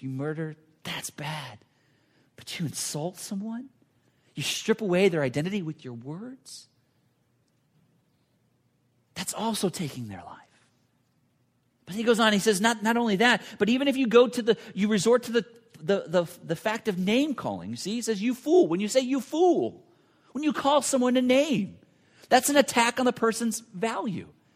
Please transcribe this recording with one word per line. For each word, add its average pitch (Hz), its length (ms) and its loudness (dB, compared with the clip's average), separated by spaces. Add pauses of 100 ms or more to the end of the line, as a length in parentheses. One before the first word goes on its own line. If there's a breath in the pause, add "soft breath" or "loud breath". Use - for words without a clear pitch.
"You 135 80 -10
murder, 151 480 -6 (260)
that's 160 280 -10
bad. 147 480 -10 (760)
But - 220 -12
you 175 60 -4
insult 156 540 -6
someone? 226 500 -8 (680)
You 147 80 -6
strip - 380 -2
away 190 300 4
their 165 120 2
identity 151 380 -2
with 156 240 -8
your 127 80 -12
words? 165 760 -16 (2500)
That's - 200 -8
also 208 340 -2
taking 131 400 -8
their 95 160 -12
life." - 160 -20 (1500)
But 170 80 -12
he 226 80 -4
goes 220 180 4
on, 220 120 6
he 208 80 2
says, 202 200 2
"Not, 226 220 2
not 226 140 2
only 226 200 2
that, 226 260 4 (160 loud breath)
but 202 100 2
even 254 200 2
if 262 80 2
you 269 120 0
go 240 180 8
to 240 160 -4
the, 214 140 2 (180 loud breath)
you 196 140 0
resort 220 360 4
to 233 80 -8
the, 233 120 2 (360)
the, 180 280 0
the, 170 220 0 (140)
the 160 120 -4
fact 220 320 -4
of 185 100 -2
name 233 360 0
calling." 101 420 -8
See, 185 180 -6
he 240 80 -6
says, 220 180 -2
"You 240 140 -2
fool." 302 320 4
When 165 140 -2
you 208 80 -2
say, 254 120 2
"You 262 200 0
fool," 294 640 0 (480 soft breath)
when 262 100 -8
you 302 100 0
call 277 300 2
someone 247 340 0
a 254 60 4
name, 254 560 2 (500 soft breath)
that's 254 220 4
an 285 60 0
attack 240 420 4
on 254 80 0
the 247 60 4
person's 226 480 -2
value. 202 680 -6 (300 soft breath)